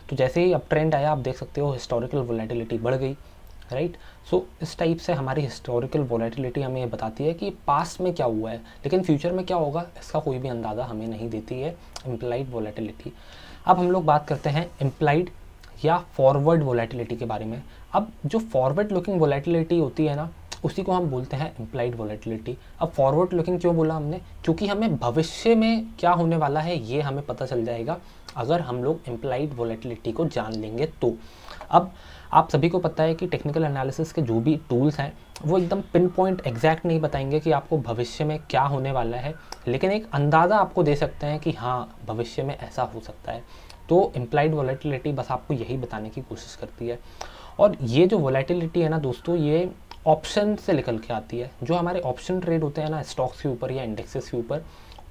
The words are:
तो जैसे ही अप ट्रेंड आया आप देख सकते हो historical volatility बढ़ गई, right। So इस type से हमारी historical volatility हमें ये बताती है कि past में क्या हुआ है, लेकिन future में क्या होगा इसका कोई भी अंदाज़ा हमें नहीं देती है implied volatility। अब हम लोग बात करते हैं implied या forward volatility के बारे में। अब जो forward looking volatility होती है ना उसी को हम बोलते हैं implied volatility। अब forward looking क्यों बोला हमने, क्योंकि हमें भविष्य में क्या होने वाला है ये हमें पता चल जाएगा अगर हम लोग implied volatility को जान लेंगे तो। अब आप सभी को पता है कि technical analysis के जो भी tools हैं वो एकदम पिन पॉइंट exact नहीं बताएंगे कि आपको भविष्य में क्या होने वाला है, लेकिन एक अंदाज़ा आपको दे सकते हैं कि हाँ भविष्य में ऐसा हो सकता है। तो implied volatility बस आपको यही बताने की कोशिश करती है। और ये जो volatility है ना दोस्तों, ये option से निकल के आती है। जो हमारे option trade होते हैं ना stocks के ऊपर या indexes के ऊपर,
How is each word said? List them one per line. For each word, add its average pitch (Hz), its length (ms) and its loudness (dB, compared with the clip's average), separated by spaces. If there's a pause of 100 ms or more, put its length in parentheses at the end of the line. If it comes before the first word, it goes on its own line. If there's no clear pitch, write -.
तो 139 60 -4
जैसे 131 280 4
ही 180 100 6
अप 151 160 0
ट्रेंड 151 260 4
आया 147 160 2
आप 151 60 2
देख 131 200 -4
सकते 139 240 -6
हो 143 120 2
historical 123 460 -2
volatility 117 580 -2
बढ़ 120 180 0
गई, 135 200 -4 (560)
right। 165 260 -4 (300)
So 180 120 2 (220)
इस 165 160 -8
type 165 200 2
से 170 160 -2
हमारी 135 280 0
historical 127 600 -2
volatility 123 600 -2
हमें 131 200 -4
ये 123 60 -2
बताती 113 360 -6
है 160 100 2
कि 202 160 -6 (180)
past 160 340 0
में 180 120 0
क्या 151 120 0
हुआ 113 260 -2
है, 117 60 -8
लेकिन 175 460 0
future 170 280 2
में 185 140 -2
क्या 180 120 0
होगा 160 280 0 (140)
इसका - 200 -4
कोई 143 180 -2
भी 131 120 -4
अंदाज़ा 117 360 -4
हमें 113 220 -6
नहीं 113 220 -6
देती 113 320 -6
है 170 140 -4 (320)
implied 123 440 -4
volatility। 107 640 -8 (520)
अब 180 140 8
हम 180 120 4
लोग 180 140 2
बात 147 220 4
करते 151 220 -2
हैं 165 200 0 (120)
implied 147 480 2 (560)
या 165 120 4 (160)
forward 143 500 6
volatility 120 520 0
के 117 100 -6
बारे 107 200 -4
में। 117 160 -6 (320)
अब 214 180 2 (140)
जो 226 160 0
forward 151 500 2
looking 180 280 2
volatility 160 600 4
होती 156 260 2
है 147 100 0
ना 160 160 -6 (340)
उसी 190 180 -2
को 190 80 0
हम 180 180 2
बोलते 131 280 -4
हैं 156 220 -4
implied 120 360 -2
volatility। 110 640 -6 (220)
अब 165 100 0
forward 151 440 4
looking 175 260 2
क्यों 170 160 4
बोला 160 180 4
हमने, 156 260 -4 (240)
क्योंकि 170 240 2
हमें 202 300 2
भविष्य 160 580 2
में 226 300 4 (140)
क्या 175 120 6
होने 165 260 4
वाला 147 220 2
है 165 220 0
ये 123 200 0
हमें 139 240 -4
पता 131 200 -4
चल 123 200 -2
जाएगा 120 320 -4 (400)
अगर 143 240 2
हम 123 220 -4
लोग 160 240 -2
implied 131 460 -4
volatility 117 580 -4
को 160 160 0
जान 110 260 -4
लेंगे 110 320 -4 (160)
तो। 117 120 2 (560)
अब 185 220 4 (420)
आप 160 160 6
सभी 156 200 4
को 180 100 2
पता 165 240 0
है 160 120 4
कि 180 120 -4
technical 156 380 0
analysis 139 480 -2
के 165 80 0
जो 113 180 2
भी 143 160 4 (140)
tools 139 300 4
हैं 139 120 -4 (320)
वो 160 140 2
एकदम 185 240 0 (120)
पिन 180 160 6
पॉइंट 185 380 2
exact 156 380 2
नहीं 165 140 4
बताएंगे 143 400 0
कि 156 120 2
आपको 151 280 2
भविष्य 117 460 -2
में 151 160 -2
क्या 131 220 0
होने 139 280 0
वाला 120 260 0
है, 139 160 -6 (340)
लेकिन 139 240 2
एक 220 220 -2
अंदाज़ा 160 440 6
आपको 190 260 2
दे 147 120 4
सकते 147 320 -2
हैं 151 120 -2
कि 160 120 -2
हाँ 123 460 -4 (100)
भविष्य 117 360 -4
में 135 140 -4
ऐसा 120 280 -6
हो 117 140 -10
सकता - 320 -12
है। 117 120 -10 (460)
तो 180 260 6
implied 143 380 2
volatility 135 580 -2
बस 131 200 -4
आपको 127 220 -4
यही 120 240 -2
बताने 110 320 -8
की 131 120 -10
कोशिश - 340 -12
करती - 320 -10
है। 120 120 -4 (600)
और 196 220 6
ये 131 260 6
जो 202 120 4
volatility 160 640 0
है 156 80 4
ना 160 100 2
दोस्तों, 139 380 -2
ये 160 320 2 (380)
option 208 480 2
से 190 180 0
निकल 123 240 0
के 113 160 -6
आती 113 260 -6
है। 127 100 -6 (140)
जो 160 120 0
हमारे 175 260 0
option 180 380 -2
trade 165 240 2
होते 147 180 -2
हैं 156 80 -2
ना 156 140 -2
stocks - 380 -4
के 147 80 0
ऊपर 131 220 -4
या 131 120 -4
indexes 113 460 -6
के - 80 -4
ऊपर, 147 280 -4 (460)